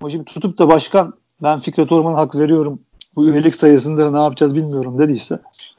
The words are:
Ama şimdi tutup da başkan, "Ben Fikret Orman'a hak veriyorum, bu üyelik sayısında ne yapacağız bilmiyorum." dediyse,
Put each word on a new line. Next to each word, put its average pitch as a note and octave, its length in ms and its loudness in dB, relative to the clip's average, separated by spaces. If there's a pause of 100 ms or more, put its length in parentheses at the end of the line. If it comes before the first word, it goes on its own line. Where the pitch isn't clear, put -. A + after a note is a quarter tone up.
Ama D3+ 100 -10
şimdi D3+ 140 -8
tutup F3 340 -8
da E3 100 4
başkan, E3 460 2 (280)
"Ben D3+ 180 -2
Fikret D#3+ 320 -2
Orman'a D#3+ 240 0
hak D3+ 200 -2
veriyorum, D3 440 0 (360)
bu D3+ 120 2
üyelik D#3 260 2
sayısında D3+ 560 2
ne D3 120 0
yapacağız C#3+ 340 0
bilmiyorum." C3+ 420 -6
dediyse, D3+ 400 -2 (400)